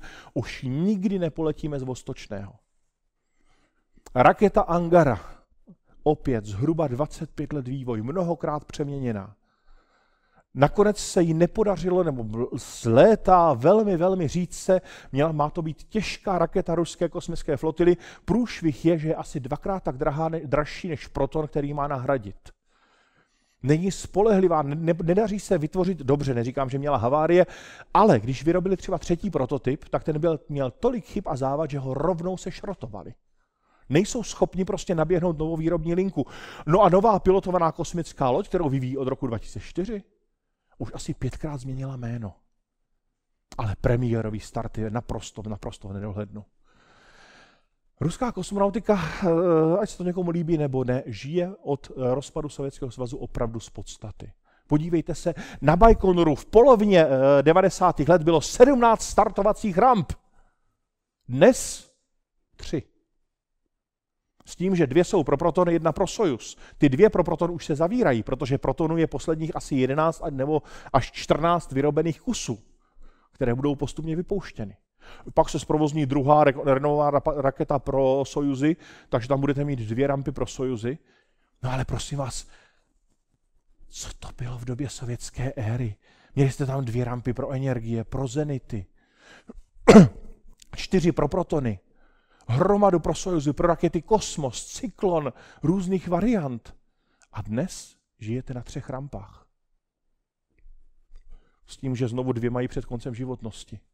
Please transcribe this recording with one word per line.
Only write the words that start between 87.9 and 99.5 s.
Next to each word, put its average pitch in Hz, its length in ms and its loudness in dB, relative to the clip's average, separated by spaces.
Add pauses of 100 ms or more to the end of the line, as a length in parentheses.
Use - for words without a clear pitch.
pro 131 220 -6
zenity, 131 600 -6 (1080)
<clears throat> 185 120 12 (680)
čtyři 175 360 2
pro 147 160 0
Protony, 143 500 -2 (680)
hromadu 185 520 4
pro 165 140 -2
Sojuzy, 151 380 -2
pro 165 160 0
rakety 170 340 0
Kosmos, 156 640 -2
Cyklon, 170 640 -4 (300)
různých 180 460 0
variant. 170 640 -2 (580)
A 104 100 -10
dnes 113 540 -6 (220)
žijete 117 360 -8
na 123 80 -10
třech - 280 -12
rampách. 127 560 -14 (2250)